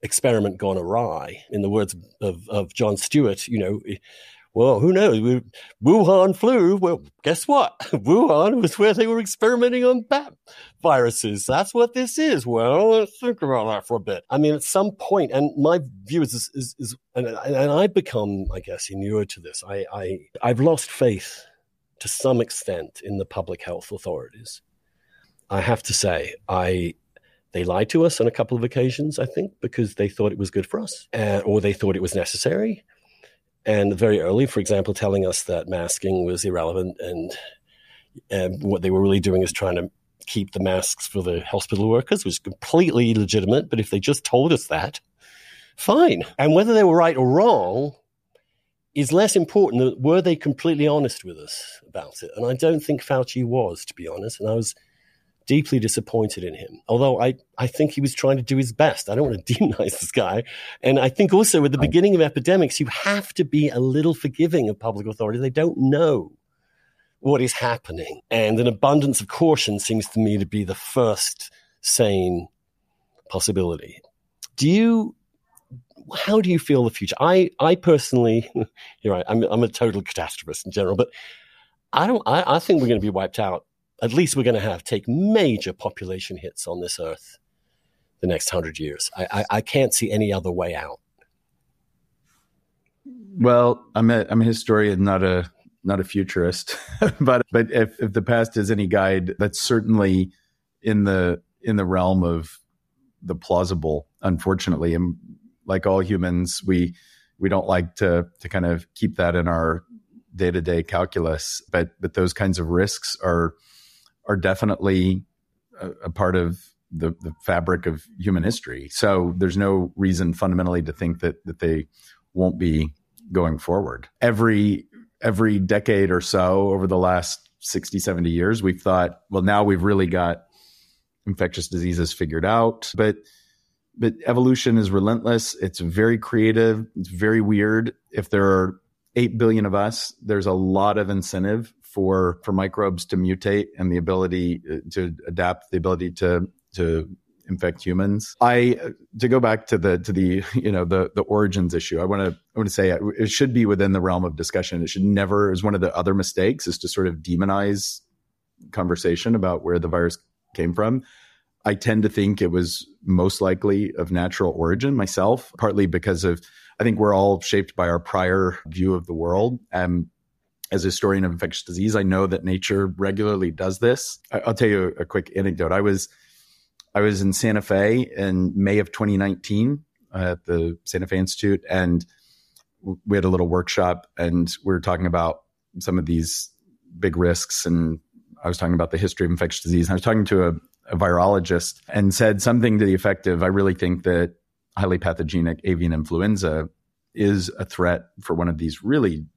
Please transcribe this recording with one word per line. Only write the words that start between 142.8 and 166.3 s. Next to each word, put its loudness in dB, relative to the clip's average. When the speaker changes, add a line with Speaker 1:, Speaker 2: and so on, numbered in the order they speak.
Speaker 2:
to -4
mutate 0
and -2
the 2
ability, -2
uh, -6
to -4
adapt, -4
the -2
ability -2
to, 0
to -2
infect -4
humans. -2
I, 4
uh, -8
to 2
go 4
back 2
to 2
the, 2
to -6
the, 0
<laughs> -8
you -2
know, 0
the, 0
the 0
origins 0
issue, -4
I -2
wanna, -2
I -8
wanna 0
say 2
it 0
should 0
be 4
within 2
the 2
realm 0
of -4
discussion. -4
It -4
should -4
never, 2
is -2
one 0
of -2
the 0
other 0
mistakes -2
is -4
to -8
sort -2
of -4
demonize -2
conversation 0
about -2
where 0
the -2
virus 0
came -2
from. 0
I 2
tend 2
to 2
think 0
it 2
was -2
most 2
likely 0
of -6
natural 0
origin 0
myself, 0
partly 2
because -2
of, 0